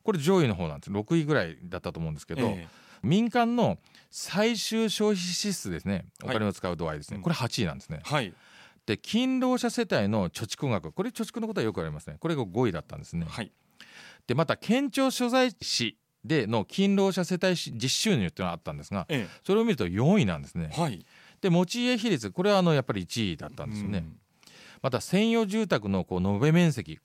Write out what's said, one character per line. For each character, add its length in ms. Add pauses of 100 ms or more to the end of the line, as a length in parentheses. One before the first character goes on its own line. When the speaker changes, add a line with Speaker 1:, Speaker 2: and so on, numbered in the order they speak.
Speaker 1:
こ 80
れ 80
上 240
位 60
の 80
方 100
な 100
ん 40
で 60
す。 40
六 260
位 80
ぐ 100
ら 100
い 180
だ 160
っ 20
た 120
と 80
思 80
う 20
ん 40
で 60
す 60
け 80
ど、 80
Speaker 2:
え 240
え。 20 (360)
Speaker 1:
民 260
間 240
の 240 (320)
最 460
終 340
消 220
費 100
支 300
出 180
で 80
す 60
ね。 220 (180)
Speaker 2:
は 80
い。 40
Speaker 1:
お 20
金 80
を 60
使 160
う 80
度 140
合 60
い 20
で 60
す 80
ね。 60
Speaker 2:
う 20
ん。 20
Speaker 1:
こ 60
れ 80
八 260
位 40
な 60
ん 60
で 60
す 60
ね。 120
Speaker 2:
は 180
い。 140 (520)
Speaker 1:
で、 100
勤 420
労 200
者 100
世 140
帯 260
の 220
貯 160
蓄 240
額。 220
こ 100
れ 80
貯 140
蓄 160
の 60
こ 60
と 80
は 40
よ 100
く 80
あ 20
り 60
ま 100
す 60
ね。 120
こ 100
れ 80
が 80
五 220
位 60
だ 80
っ 20
た 140
ん 40
で 40
す 140
ね。 100
Speaker 2:
は 140
い。 100 (720)
Speaker 1:
で、 80
ま 120
た 100
県 340
庁 200
所 180
在 240
地 460 (260)
で 220
の 180
勤 320
労 160
者 140
世 80
帯 200
し-、 220
実 140
収 260
入 120
っ 20
て 100
い 40
う 20
の 0
が 60
あ 40
っ 60
た 100
ん 60
で 60
す 100
が、 160
Speaker 2:
え 180
え。 160
Speaker 1:
そ 100
れ 60
を 40
見 80
る 40
と 100
四 360
位 20
な 140
ん 40
で 60
す 60
ね。 180
Speaker 2:
は 160
い。 160 (380)
Speaker 1:
で、 80
持 160
ち 180
家 140
比 100
率、 220
こ 140
れ 60
は 100
あ 20
の、 100
や 80
っ 40
ぱ 100
り 80
一 320
位 20
だ 120
っ 20
た 160
ん 40
で 60
す 60
よ 80
ね。 80
Speaker 2:
う 20
ん。 180 (600)
Speaker 1:
ま 100
た 100
占 320
用 120
住 220
宅 240
の 140
こ 120
う、 100
延 140
べ 120
面 200
積、 320